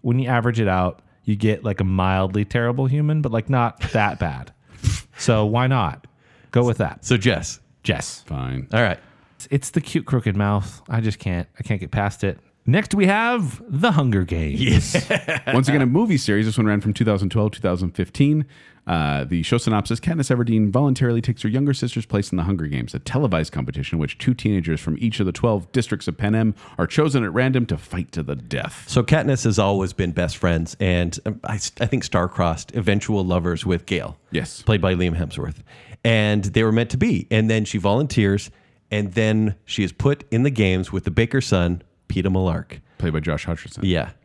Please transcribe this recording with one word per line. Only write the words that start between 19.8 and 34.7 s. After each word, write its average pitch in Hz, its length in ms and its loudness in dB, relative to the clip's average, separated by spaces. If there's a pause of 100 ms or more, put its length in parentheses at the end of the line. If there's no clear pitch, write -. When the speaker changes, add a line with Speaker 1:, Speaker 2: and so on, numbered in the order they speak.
Speaker 3:
Katniss 156 360 0
Everdeen 110 360 2
voluntarily 123 500 2
takes - 220 -4
her 120 60 0
younger 135 260 0
sister's 120 320 -6
place 101 240 -2
in 92 60 -2
the 87 60 0
Hunger 87 220 -2
Games, 65 300 -6
a 69 40 -4
televised 95 520 -2
competition - 460 -6
in - 20 0
which 73 180 -4
two - 160 0
teenagers 85 480 0
from 80 180 -4
each 113 200 -2
of 101 60 2
the 92 60 -2
twelve 101 400 -2
districts - 360 -2
of 87 100 -6
Panem 110 360 0 (240)
are 87 100 0
chosen 143 360 0
at 95 100 -4
random 127 340 2
to 82 100 -2
fight - 360 -8
to 80 100 -4
the 71 120 -4
death. 60 520 -8
Speaker 2:
So 123 160 2
Katniss 143 420 2
has 110 140 2
always 98 340 0
been 90 180 -2
best 87 260 -2
friends 82 420 0
and, 87 380 0 (100)
um, 107 160 -6
I 107 120 -4
s-, - 240 -6
I 123 60 0
think 120 180 -2
star-crossed 87 720 -2
eventual 104 480 0
lovers 87 420 0
with 87 200 0
Gale. 82 320 -6 (140)
Speaker 3:
Yes. - 320 -6
Speaker 2:
Played 104 180 2